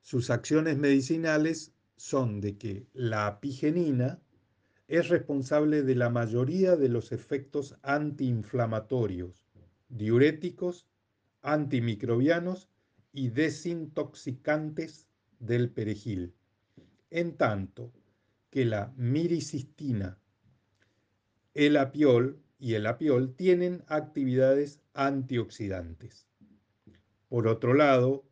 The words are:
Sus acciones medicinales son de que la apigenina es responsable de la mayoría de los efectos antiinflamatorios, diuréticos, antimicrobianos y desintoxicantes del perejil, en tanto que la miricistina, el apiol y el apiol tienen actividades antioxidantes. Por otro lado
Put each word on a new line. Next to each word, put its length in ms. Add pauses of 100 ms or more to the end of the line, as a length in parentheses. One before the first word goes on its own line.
Sus 300
acciones 480
medicinales 920 (240)
son 440
de 180
que 340
la 340
apigenina 920 (680)
es 200
responsable 760
de 120
la 160
mayoría 680
de 120
los 240
efectos 720
antiinflamatorios, 1600 (420)
diuréticos, 1000 (540)
antimicrobianos 1300 (440)
y 160
desintoxicantes 1800 (320)
del 320
perejil, 640 (760)
en 260
tanto 560 (580)
que 140
la 320
miricistina, 1200 (1400)
el 220
apiol 680 (160)
y 160
el 120
apiol 480
tienen 520
actividades 920 (140)
antioxidantes. 1300 (1000)
Por 180
otro 260
lado 600